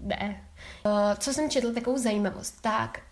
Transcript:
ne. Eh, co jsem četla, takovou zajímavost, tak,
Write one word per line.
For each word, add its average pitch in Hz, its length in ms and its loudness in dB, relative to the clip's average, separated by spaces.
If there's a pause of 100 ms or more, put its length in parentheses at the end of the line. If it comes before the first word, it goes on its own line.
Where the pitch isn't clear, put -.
ne. 202 440 -6 (420)
Eh, 208 320 4
co 269 140 -2
jsem 302 180 2
četla, 233 220 2
takovou 240 260 0
zajímavost, 208 640 0
tak, 214 400 -2 (120)